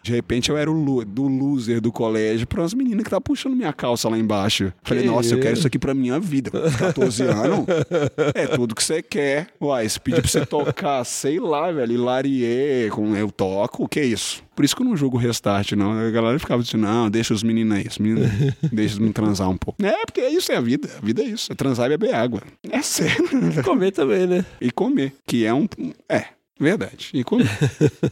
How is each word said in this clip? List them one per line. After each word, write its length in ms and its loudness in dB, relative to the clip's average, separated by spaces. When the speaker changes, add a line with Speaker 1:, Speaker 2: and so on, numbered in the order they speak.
Speaker 1:
De 60 -4
repente 400 0
eu 60 0
era 120 0
o 60 0
lo-, 300 0
do 240 -2
loser 520 0
do 120 -2
colégio 520 0
pra 160 -4
umas 140 -2
meninas 300 0
que 60 -8
tá 100 0
puxando 340 -2
minha 180 0
calça 360 0
lá 100 2
embaixo. 540 0
Falei, 220 0
Speaker 2:
Que 40 4
Speaker 1:
"Nossa, 240 4
eu 60 4
quero 140 2
Speaker 2:
isso? 80 0
Speaker 1:
isso 80 2
aqui 100 0
pra 160 -2
minha 240 0
vida." 320 -2
Com 80 -4
quatorze 460 0
anos, 440 2
Speaker 2:
<laughs> 360 0
Speaker 1:
é 140 0
tudo 260 0
que 80 -4
você 180 0
quer. 460 -2
Uai, 280 0
se 120 -4
pedir 200 0
pra 80 -2
você 160 0
tocar, 600 -2
sei 340 -2
lá, 320 0
velho, 220 -2
Hilarie, 1000 0
com, 240 0
eu 160 0
toco, 540 -2
o 40 -4
que 120 -2
é 40 2
isso? 380 -2
Por 80 2
isso 100 2
que 80 -4
eu 40 2
não 100 0
julgo 220 0
o 20 2
Restart, 540 0
não. 180 2
A 180 0
galera 260 2
ficava 280 0
dizendo, 160 -2
"Não, 280 2
deixa 240 0
os 120 0
meninos 340 2
aí, 100 -4
os 100 -10
meninos, 300 2
Speaker 2:
<laughs> 440 0
Speaker 1:
deixa 220 0
os 40 -6
meninos 160 0
transar 340 0
um 80 0
pouco." 300 -8
É, 180 0
porque 160 -6
é 120 0
isso, 180 0
é 60 2
a 40 0
vida. 300 0
A 60 -4
vida 160 0
é 40 -2
isso, 260 -8
é 20 -8
transar 320 0
e 100 0
beber 160 0
água. 300 0
É 140 -2
sério. 400 0
Speaker 2:
Comer 300 2
também, 340 2
né? 180 2
Speaker 1:
E 120 0
comer, 420 0
que 220 2
é 80 2
um, 140 2
é. 160 0
Verdade, 520 -2
e 120 -2
comer. 240 2